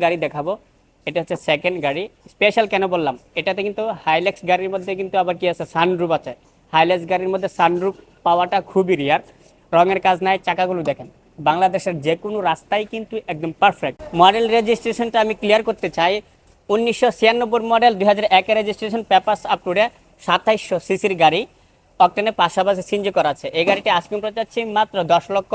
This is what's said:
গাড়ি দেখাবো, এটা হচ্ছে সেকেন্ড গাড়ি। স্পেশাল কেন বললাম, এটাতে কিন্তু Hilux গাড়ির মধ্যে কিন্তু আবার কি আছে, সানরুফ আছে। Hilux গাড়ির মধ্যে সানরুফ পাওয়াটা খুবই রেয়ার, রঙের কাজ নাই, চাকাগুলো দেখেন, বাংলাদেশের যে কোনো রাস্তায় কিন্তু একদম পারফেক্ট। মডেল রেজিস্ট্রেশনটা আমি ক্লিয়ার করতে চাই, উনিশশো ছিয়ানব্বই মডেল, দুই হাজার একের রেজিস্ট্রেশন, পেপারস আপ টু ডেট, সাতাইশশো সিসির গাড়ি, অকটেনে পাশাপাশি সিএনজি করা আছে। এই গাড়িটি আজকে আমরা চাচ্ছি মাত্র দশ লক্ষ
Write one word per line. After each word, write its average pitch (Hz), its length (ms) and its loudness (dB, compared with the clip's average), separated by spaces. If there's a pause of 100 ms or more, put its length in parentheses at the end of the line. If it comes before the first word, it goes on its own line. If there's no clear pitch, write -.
গাড়ি 170 200 2
দেখাবো, 151 280 -6 (560)
এটা 160 140 -4
হচ্ছে 165 140 -6 (120)
সেকেন্ড 165 280 0 (100)
গাড়ি। 143 160 -2 (300)
স্পেশাল 208 400 2
কেন 190 100 0 (120)
বললাম, 151 200 0 (260)
এটাতে 190 260 -4
কিন্তু 208 160 -6 (220)
Hilux 175 320 0 (140)
গাড়ির 180 240 0
মধ্যে 190 260 -6
কিন্তু 190 220 -6
আবার 180 180 -2
কি 185 120 -2
আছে, 165 120 -8 (100)
সানরুফ 170 440 0
আছে। 131 140 -12 (420)
Hilux 170 260 4 (120)
গাড়ির 185 200 -2
মধ্যে 190 160 -2 (100)
সানরুফ 175 360 2 (320)
পাওয়াটা 175 320 2 (120)
খুবই 185 300 2
রেয়ার, 143 220 0 (540)
রঙের 185 300 4
কাজ 185 100 2 (100)
নাই, 190 100 2 (100)
চাকাগুলো 180 340 -2 (100)
দেখেন, 135 180 -6 (400)
বাংলাদেশের 180 460 2 (120)
যে 165 160 2
কোনো 214 160 -6 (120)
রাস্তায় 208 420 -2
কিন্তু 220 220 -10 (180)
একদম 160 180 -6 (120)
পারফেক্ট। 160 360 2 (220)
মডেল 208 240 6 (120)
রেজিস্ট্রেশনটা 226 680 -2
আমি 220 160 -2
ক্লিয়ার 214 280 4
করতে 208 200 -4 (100)
চাই, 170 140 2 (600)
উনিশশো 233 340 2 (100)
ছিয়ানব্বই 233 440 2 (100)
মডেল, 233 260 4
দুই 196 120 2
হাজার 208 160 2 (120)
একের 214 220 0
রেজিস্ট্রেশন, 214 400 -4 (100)
পেপারস 196 320 2 (100)
আপ 180 140 -4
টু 185 100 -4
ডেট, 220 140 2 (360)
সাতাইশশো 190 500 0 (100)
সিসির 190 380 -2
গাড়ি, 160 180 4 (640)
অকটেনে 208 280 0 (100)
পাশাপাশি 185 460 0
সিএনজি 202 280 -2
করা 151 180 2
আছে। - 120 -12 (120)
এই 170 100 2
গাড়িটি 202 200 0 (100)
আজকে - 180 -10
আমরা 214 200 -6
চাচ্ছি 226 240 -6 (160)
মাত্র 214 200 -2 (160)
দশ 170 120 2 (120)
লক্ষ 190 180 -4